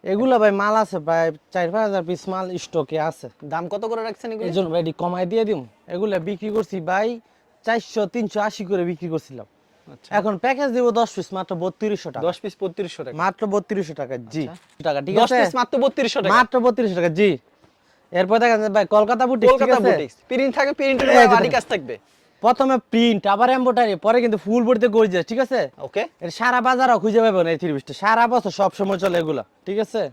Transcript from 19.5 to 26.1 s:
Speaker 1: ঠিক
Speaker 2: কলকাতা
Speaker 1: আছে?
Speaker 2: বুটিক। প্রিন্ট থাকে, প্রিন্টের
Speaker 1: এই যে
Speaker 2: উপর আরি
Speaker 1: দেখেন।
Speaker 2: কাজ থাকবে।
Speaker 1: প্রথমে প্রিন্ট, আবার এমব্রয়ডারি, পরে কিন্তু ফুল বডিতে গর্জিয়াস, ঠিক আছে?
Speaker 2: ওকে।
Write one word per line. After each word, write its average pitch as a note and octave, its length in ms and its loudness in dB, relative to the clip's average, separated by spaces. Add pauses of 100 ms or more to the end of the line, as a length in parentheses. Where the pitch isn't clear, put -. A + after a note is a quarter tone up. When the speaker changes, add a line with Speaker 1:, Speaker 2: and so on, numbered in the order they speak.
Speaker 1:
ঠিক C4 100 6
Speaker 2:
কলকাতা A#3+ 280 4
Speaker 1:
আছে? - 40 4
Speaker 2:
বুটিক। D3 180 -2 (180)
প্রিন্ট B3+ 260 0
থাকে, C#4+ 180 0
প্রিন্টের C4+ 360 0
Speaker 1:
এই B3 80 6
যে A#3+ 80 10
Speaker 2:
উপর A#3+ 100 6
আরি - 20 6
Speaker 1:
দেখেন। - 160 2
Speaker 2:
কাজ A#3+ 140 0
থাকবে। C3 320 -6 (420)
Speaker 1:
প্রথমে B3+ 380 2
প্রিন্ট, A3+ 480 2
আবার G#3 240 2
এমব্রয়ডারি, B3 460 2
পরে A3+ 240 2
কিন্তু A3 180 0
ফুল A3+ 260 0
বডিতে A#3 240 2
গর্জিয়াস, G3+ 380 2
ঠিক A3+ 120 -6
আছে? A#3+ 400 -2
Speaker 2:
ওকে। G#3 300 -6 (120)